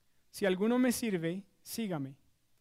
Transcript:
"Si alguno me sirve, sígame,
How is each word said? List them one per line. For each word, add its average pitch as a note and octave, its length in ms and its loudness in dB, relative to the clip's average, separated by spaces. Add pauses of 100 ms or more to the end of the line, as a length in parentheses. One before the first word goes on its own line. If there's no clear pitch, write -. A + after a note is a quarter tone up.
(300)
"Si - 160 -4
alguno G3 320 2
me B3+ 140 4
sirve, F#3+ 520 -2 (180)
sígame, D3+ 540 -6 (460)